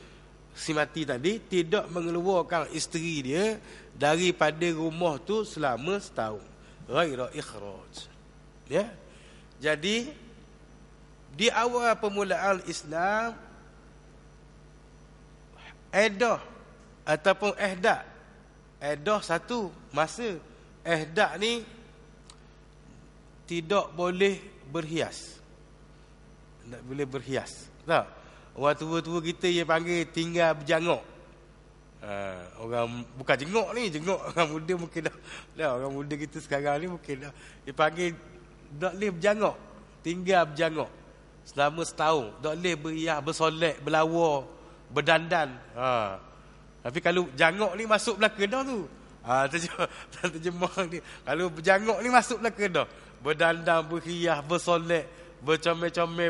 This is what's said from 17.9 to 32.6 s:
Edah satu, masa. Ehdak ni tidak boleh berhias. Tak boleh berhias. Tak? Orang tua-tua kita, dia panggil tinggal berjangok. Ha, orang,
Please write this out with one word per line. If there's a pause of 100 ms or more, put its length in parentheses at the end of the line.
Edah
satu, (240)
masa. (480)
Ehdak
ni (1800)
tidak
boleh (240)
berhias. (1300)
Tak
boleh
berhias. (160)
Tak? (560)
Orang
tua-tua
kita,
dia
panggil
tinggal
berjangok. (1000)
Ha, (480)
orang,